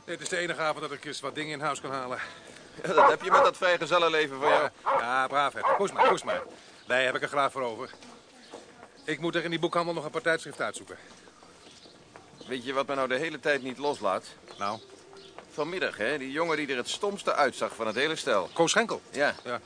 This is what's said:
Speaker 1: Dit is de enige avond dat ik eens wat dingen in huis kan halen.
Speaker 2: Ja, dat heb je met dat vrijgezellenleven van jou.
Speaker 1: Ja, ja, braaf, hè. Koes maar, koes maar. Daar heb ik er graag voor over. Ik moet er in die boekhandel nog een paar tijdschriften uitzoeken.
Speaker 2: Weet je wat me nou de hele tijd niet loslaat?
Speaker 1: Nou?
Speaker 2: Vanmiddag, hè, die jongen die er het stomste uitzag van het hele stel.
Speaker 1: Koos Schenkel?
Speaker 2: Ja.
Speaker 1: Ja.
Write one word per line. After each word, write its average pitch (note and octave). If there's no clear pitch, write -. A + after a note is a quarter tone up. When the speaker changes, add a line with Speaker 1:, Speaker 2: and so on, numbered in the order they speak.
Speaker 1:
Dit E3
is D3+
de F#3
enige E3
avond D3+
dat D3
ik C#3
eens C#3+
wat C3+
dingen D#3
in C#3+
huis C#3+
kan C#3
halen. B2+
Speaker 2:
Ja, -
dat D3
heb D#3
je F#3
met C4+
dat F#3
vrijgezellenleven D#3+
van C#3+
jou. D3+
Speaker 1:
Ja, -
ja, A#3+
braaf, C3+
hè. A2+
Koes G3+
maar, -
koes -
maar. -
Daar B2
heb B2+
ik C#3
er C#3+
graag C#3
voor C#3
over. A#2
Ik D3+
moet E3
er E3
in E3+
die E3
boekhandel E3+
nog D#3
een D3+
paar D#3+
tijdschriften D#3+
uitzoeken. G2+
Speaker 2:
Weet B2
je C3+
wat C3+
me C#3
nou C3+
de B2+
hele D#3
tijd C#3+
niet B2+
loslaat? A2
Speaker 1:
Nou? G2+
Speaker 2:
Vanmiddag, D3+
hè, B2
die C3
jongen D#3
die D3+
er C3+
het B2
stomste G3+
uitzag A#2+
van A2+
het G#2+
hele D#3
stel. G2+
Speaker 1:
Koos E3
Schenkel? G3+
Speaker 2:
Ja. C3
Speaker 1:
Ja. B2